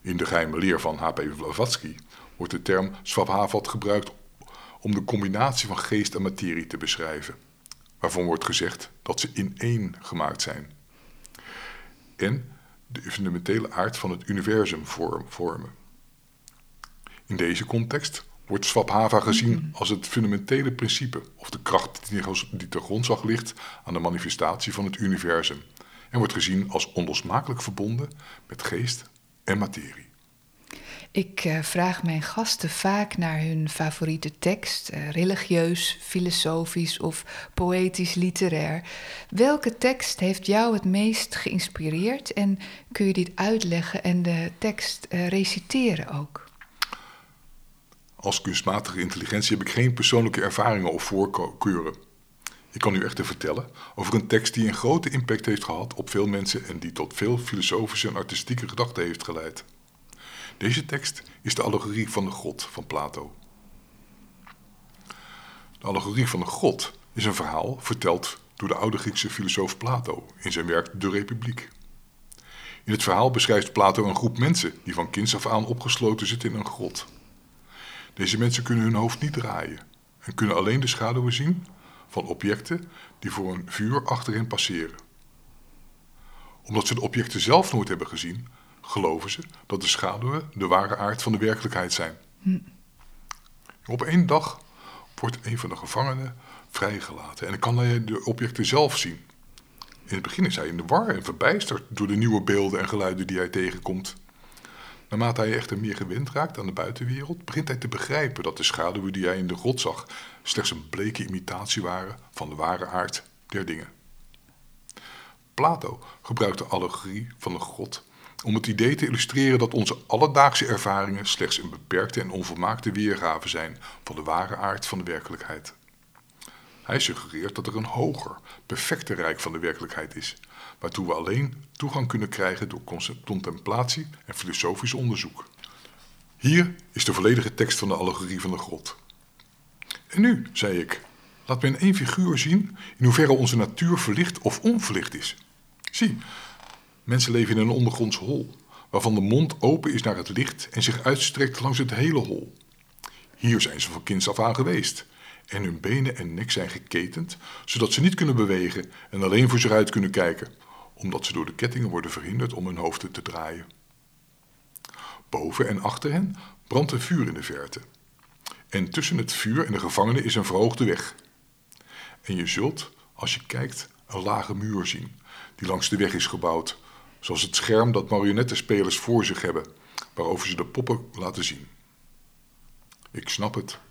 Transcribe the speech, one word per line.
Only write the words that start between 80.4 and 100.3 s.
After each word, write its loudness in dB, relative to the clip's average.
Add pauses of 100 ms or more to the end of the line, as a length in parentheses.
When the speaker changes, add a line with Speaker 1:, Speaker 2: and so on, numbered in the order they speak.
Speaker 1:
alleen 4
de 0
schaduwen 0
zien 0 (420)
van -4
objecten -2 (280)
die -6
voor -4
een -6
vuur -2
achter -2
hen 0
passeren. -4 (1700)
Omdat 0
ze 2
de -2
objecten -2
zelf 6
nooit 0
hebben -4
gezien, -8 (380)
geloven 0
ze -8 (240)
dat -4
de -2
schaduwen 0
de 0
ware 4
aard -2
van 2
de 2
werkelijkheid 0
zijn. -4 (260)
Speaker 2:
Hm. 2 (1300)
Speaker 1:
Op -4
één 6
dag 2 (540)
wordt -4
een -4
van -4
de -6
gevangenen -4 (340)
vrijgelaten -4
en -4
dan -4
kan 4
hij 4
de -4
objecten -2
zelf 4
zien. -4 (840)
In -6
het -2
begin 0